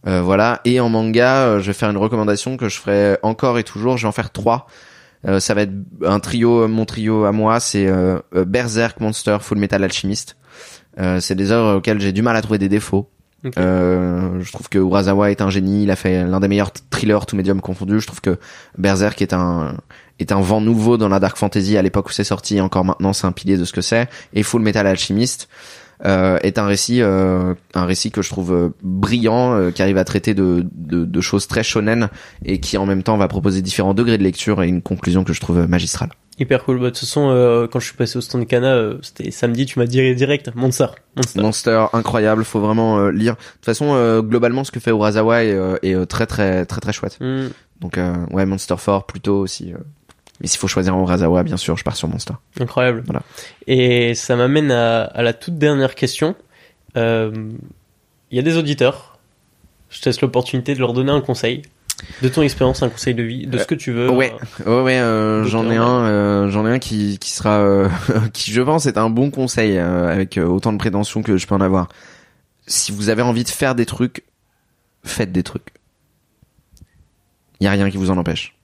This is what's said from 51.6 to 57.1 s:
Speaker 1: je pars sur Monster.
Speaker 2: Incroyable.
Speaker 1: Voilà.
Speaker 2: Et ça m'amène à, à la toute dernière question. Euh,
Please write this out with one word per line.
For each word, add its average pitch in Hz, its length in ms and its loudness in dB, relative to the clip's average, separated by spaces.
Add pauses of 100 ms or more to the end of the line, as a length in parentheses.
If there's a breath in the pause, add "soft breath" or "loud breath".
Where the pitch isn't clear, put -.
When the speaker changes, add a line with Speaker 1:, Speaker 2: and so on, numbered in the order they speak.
Speaker 1:
je - 60 -10
pars - 140 -4
sur 80 100 -6
Monster. - 280 -6 (260)
Speaker 2:
Incroyable. 120 460 -2
Speaker 1:
Voilà. - 160 -6 (440 loud breath)
Speaker 2:
Et 123 480 2
ça 120 220 -2
m'amène 139 340 2
à, 117 320 2
à - 200 -4
la 117 100 2
toute 165 260 -8
dernière 143 380 2
question. 156 400 -2 (600 soft breath)
Euh, 113 360 0 (1000)